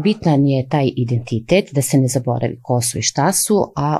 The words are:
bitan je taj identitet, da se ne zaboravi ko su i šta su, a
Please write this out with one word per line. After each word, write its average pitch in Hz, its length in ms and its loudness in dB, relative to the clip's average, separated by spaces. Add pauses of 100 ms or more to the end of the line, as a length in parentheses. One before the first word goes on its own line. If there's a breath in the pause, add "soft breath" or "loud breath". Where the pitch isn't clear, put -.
bitan 156 420 2
je 131 240 0
taj 139 260 0
identitet, 120 800 0
da 139 80 0
se - 160 2
ne 131 100 4
zaboravi 123 540 -4
ko 123 200 0
su - 180 -4
i - 20 -6
šta 143 300 0
su, - 440 0
a 147 240 -2